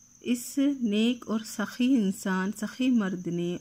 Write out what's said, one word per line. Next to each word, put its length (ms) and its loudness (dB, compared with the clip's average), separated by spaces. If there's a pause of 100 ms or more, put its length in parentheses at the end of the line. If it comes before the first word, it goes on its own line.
(240)
इस 340 -4
नेक 720 2
और 160 -2
सख़ी 520 0
इंसान, 560 0
सख़ी 400 -2
मर्द 380 0
ने 300 -2